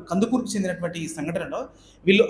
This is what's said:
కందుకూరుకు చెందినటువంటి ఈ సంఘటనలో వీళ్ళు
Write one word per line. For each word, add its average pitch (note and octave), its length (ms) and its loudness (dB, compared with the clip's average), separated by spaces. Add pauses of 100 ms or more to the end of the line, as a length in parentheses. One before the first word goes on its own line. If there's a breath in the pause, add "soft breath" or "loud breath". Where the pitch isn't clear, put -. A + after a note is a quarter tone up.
కందుకూరుకు A3+ 460 0
చెందినటువంటి F3 440 -4
ఈ D#3 80 -6
సంఘటనలో E3 600 -6 (380 soft breath)
వీళ్ళు G3 240 8